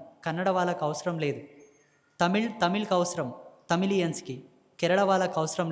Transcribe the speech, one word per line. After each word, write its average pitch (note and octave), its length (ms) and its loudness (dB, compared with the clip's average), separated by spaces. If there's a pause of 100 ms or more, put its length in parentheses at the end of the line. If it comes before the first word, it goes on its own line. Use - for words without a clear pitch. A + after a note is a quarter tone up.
(260)
కన్నడ E3+ 240 -2 (100)
వాళ్ళకు F3 300 0
అవసరం E3 360 -4
లేదు, B2+ 160 -2 (800)
తమిళ్ G3 280 2 (140)
తమిళ్కి G3 340 0
అవసరం, F3 320 0 (440)
తమిళియన్స్కి, F3 640 0 (460)
కేరళ F3 300 4
వాళ్ళకు F#3 320 2
అవసరం D#3+ 300 -2